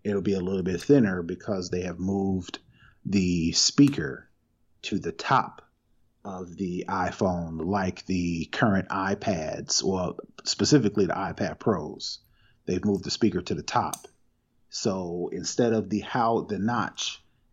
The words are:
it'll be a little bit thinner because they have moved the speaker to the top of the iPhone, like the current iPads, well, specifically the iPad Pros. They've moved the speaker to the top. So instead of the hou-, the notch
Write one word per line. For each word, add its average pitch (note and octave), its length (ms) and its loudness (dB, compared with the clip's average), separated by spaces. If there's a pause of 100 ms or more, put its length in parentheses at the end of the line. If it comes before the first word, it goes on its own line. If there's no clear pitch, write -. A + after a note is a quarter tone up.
it'll G2+ 180 0
be G2+ 120 2
a F#2+ 80 0
little F#2 220 0
bit F2+ 180 -2
thinner G#2 400 6
because F2+ 480 -6
they F2+ 120 -2
have F2+ 180 -6
moved F#2+ 600 -2 (460)
the F2+ 460 2
speaker - 760 4 (540)
to - 160 -2
the E2+ 140 -4
top - 500 0 (640)
of F#2 320 -10
the F2+ 300 -2
iPhone, F2 800 -2
like F#2 400 -2
the E2+ 460 0
current G2 380 2
iPads, F#2+ 920 -2
well, F#2 340 -2 (260)
specifically G#2+ 640 4
the D#2+ 80 0
iPad F#2 460 -4
Pros. - 600 -4 (460)
They've F#2 200 -2
moved G2 180 2
the G#2 80 -6
speaker F#2 300 2
to G2 140 -4
the D2 80 -6
top. - 440 -2 (640)
So F2 640 -4
instead A2+ 400 0
of G#2 160 0
the G2+ 120 0
hou-, A2+ 460 0
the G2 120 -4
notch A2 640 -2 (320)